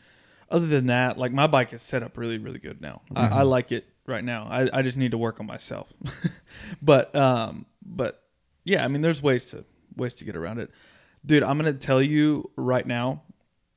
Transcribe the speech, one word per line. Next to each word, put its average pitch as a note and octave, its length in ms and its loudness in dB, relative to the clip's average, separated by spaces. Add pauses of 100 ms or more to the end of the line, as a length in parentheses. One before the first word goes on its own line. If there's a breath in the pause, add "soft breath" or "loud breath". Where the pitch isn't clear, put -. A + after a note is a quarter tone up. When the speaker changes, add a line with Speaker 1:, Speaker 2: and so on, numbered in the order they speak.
(500 soft breath)
Speaker 1:
other E3+ 160 2
than C#3 200 2
that, B2 320 2
like, B2+ 140 -2
my C#3 140 4
bike C3+ 280 4
is A#2 80 -12
set B2 200 -4
up - 140 -12
really, A#2 220 -4
really G#2+ 200 -10
good - 220 -14
now. - 220 -12 (120)
I, A#2+ 120 2
I - 20 6
Speaker 2:
Mm-hmm. C3+ 200 4
Speaker 1:
like B2+ 240 2
it A#2+ 120 -4 (220)
right A#2+ 180 -6
now. A#2 260 -8
I, C3 280 0
I C3 40 2
just B2+ 140 -2
need B2+ 140 0
to A#2 80 -2
work A2+ 200 -2
on G#2+ 80 -10
myself. - 460 -12 (100)
<laughs> - 0 - (800 loud breath)
But, C#3+ 320 6
um, B2 520 2 (180)
but, - 380 -8 (420)
yeah, D#3+ 200 0
I B2 40 0
mean, C#3+ 140 -2
there's D#3 200 0
ways C3 280 2
to, - 140 -16 (320)
ways A#2+ 200 -6
to - 80 -16
get G#2 120 -10
around F2 220 -6
it. G#2+ 120 -10 (540 soft breath)
Dude, C#3+ 180 6
I'm C3 160 2
gonna D#3 160 0
tell C3+ 280 2
you D3+ 540 2
right B2+ 300 0
now, B2+ 360 -2 (540)